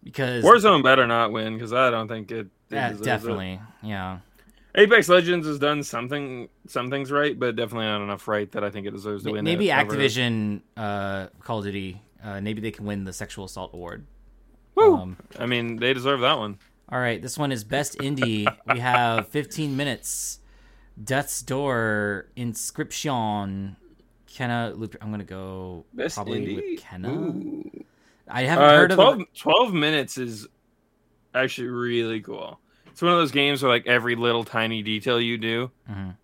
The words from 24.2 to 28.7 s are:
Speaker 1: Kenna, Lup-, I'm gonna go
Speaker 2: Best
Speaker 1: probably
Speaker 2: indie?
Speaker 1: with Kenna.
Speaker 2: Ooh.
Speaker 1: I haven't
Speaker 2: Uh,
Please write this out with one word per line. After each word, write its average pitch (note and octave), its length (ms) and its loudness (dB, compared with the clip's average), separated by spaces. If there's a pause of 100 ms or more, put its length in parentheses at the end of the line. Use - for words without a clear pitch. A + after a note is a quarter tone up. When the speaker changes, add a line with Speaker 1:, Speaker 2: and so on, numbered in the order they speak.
Speaker 1:
Kenna, A#2+ 480 -4
Lup-, G#2+ 260 -10
I'm A2 100 -10
gonna G#2 140 -6
go F#2 680 -12
Speaker 2:
Best D#3+ 240 -6
Speaker 1:
probably G#2+ 300 -6
Speaker 2:
indie? G2 100 -6 (160)
Speaker 1:
with D#4+ 80 -10
Kenna. F#2+ 320 -10
Speaker 2:
Ooh. - 580 -8 (580)
Speaker 1:
I B2+ 140 -4
haven't C3+ 220 4
Speaker 2:
Uh, D3 60 12